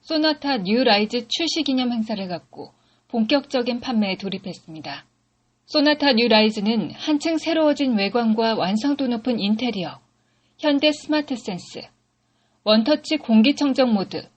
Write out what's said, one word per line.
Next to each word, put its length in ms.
소나타 560
뉴 260
라이즈 460
출시 340
기념 300
행사를 340
갖고 460
본격적인 720
판매에 380
돌입했습니다. 880
소나타 480
뉴 120
라이즈는 640
한층 480
새로워진 580
외관과 600
완성도 500
높은 320
인테리어, 640
현대 320
스마트 460
센스, 460
원터치 540
공기청정 760
모드 320